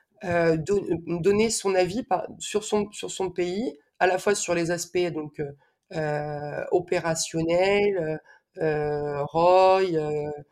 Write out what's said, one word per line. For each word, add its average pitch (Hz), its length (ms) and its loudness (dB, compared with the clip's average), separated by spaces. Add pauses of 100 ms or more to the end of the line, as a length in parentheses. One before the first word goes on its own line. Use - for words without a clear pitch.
(240)
euh, 170 340 2
don-, 185 260 0 (360)
donner 202 280 4
son 202 260 0
avis 185 280 2
par, 175 240 -2 (120)
sur - 240 -4
son, 208 300 -2
sur - 180 -10
son 185 200 -4
pays, 185 480 -4 (200)
à 180 80 4
la 185 120 2
fois 202 160 0
sur 175 200 -2
les 170 160 0
aspects, 170 280 -4 (160)
donc, 151 260 -8
euh, 143 120 -6 (420)
euh, 147 760 -4
opérationnels, 175 1500 0 (380)
euh, 147 640 -2
roi, 185 560 6
euh, 151 500 -2 (220)